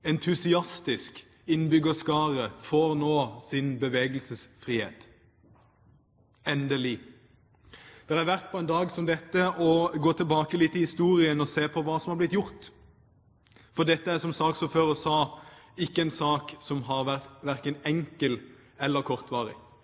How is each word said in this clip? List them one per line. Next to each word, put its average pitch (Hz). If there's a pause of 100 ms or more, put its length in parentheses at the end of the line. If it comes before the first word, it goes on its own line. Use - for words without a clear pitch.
entusiastisk 170 (220)
innbyggerskare 151 (120)
får 156
nå 151 (260)
sin 139
bevegelsesfrihet. 127 (1400)
Endelig. 135 (1040)
Det 156
er 165
verdt 185
på 185
en 160
dag 170
som 170
dette 180 (100)
å 165
gå 156
tilbake 156
litt 160
i 170
historien 160
og 147
se 151
på 160
hva 156
som 175
har 170
blitt 170
gjort. - (1040)
For 165
dette 160
er, 165
som 165
saksordfører 160
sa, 156 (600)
ikke 170
en 147
sak 147
som 143
har 135
vært 135
hverken 143
enkel 147 (420)
eller 139
kortvarig. 120 (280)